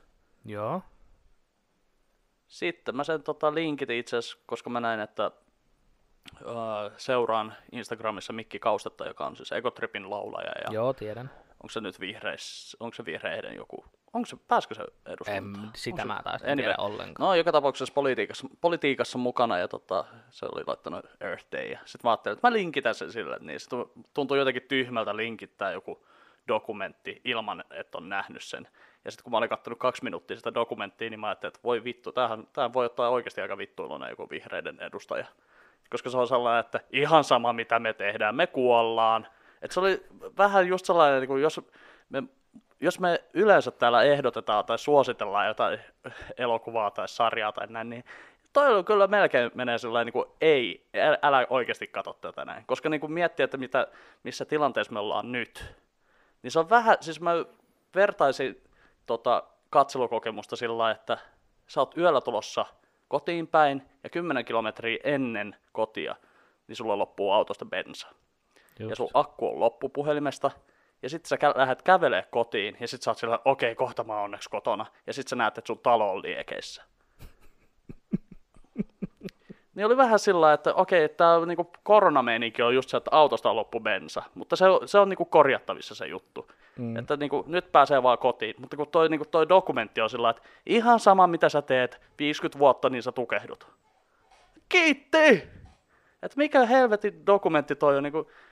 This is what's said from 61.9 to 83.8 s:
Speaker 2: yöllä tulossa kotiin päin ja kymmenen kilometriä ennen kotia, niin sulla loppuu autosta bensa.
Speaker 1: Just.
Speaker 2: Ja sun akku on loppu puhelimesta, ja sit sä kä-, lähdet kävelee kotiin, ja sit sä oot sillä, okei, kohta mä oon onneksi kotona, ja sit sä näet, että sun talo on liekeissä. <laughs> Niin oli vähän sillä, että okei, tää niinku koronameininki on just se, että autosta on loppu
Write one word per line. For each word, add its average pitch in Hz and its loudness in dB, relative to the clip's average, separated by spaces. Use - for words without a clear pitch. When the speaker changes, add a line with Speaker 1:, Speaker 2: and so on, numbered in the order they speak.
Speaker 2:
yöllä 160 4
tulossa 110 -4
kotiin 165 -4
päin 143 2
ja - -14
kymmenen 156 -4
kilometriä 113 -4
ennen 117 -4
kotia, 92 -6
niin 113 -16
sulla 110 -4
loppuu 98 -2
autosta - 0
bensa. - -10
Speaker 1:
Just. 110 -10
Speaker 2:
Ja - -8
sun - -6
akku 127 -2
on 64 -6
loppu 117 0
puhelimesta, 147 -2
ja 127 -8
sit 160 -12
sä 139 -2
kä-, 147 2
lähdet 131 0
kävelee 151 4
kotiin, 110 -2
ja 120 -8
sit 127 -12
sä 127 -2
oot 110 -2
sillä, 117 -2
okei, 127 2
kohta 120 -4
mä 110 -8
oon 104 -4
onneksi 101 -12
kotona, 107 -4
ja 113 -8
sit 127 -10
sä 131 -6
näet, 113 0
että - -16
sun 110 -6
talo 110 4
on 95 -6
liekeissä. - -10
<laughs> - -20
Niin 202 -2
oli 240 6
vähän 233 6
sillä, 165 6
että 147 2
okei, 175 4
tää 170 6
niinku 170 -4
koronameininki 123 4
on 120 4
just 131 0
se, 135 -2
että - -2
autosta 131 6
on 104 2
loppu 110 -4